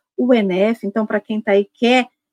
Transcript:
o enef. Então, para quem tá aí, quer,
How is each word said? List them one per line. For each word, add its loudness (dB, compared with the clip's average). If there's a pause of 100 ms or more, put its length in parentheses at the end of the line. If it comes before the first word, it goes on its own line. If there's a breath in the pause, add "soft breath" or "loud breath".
(180)
o 2
enef. 0
Então, -4
para -2
quem -6
tá -2
aí, 2
quer, 0 (260)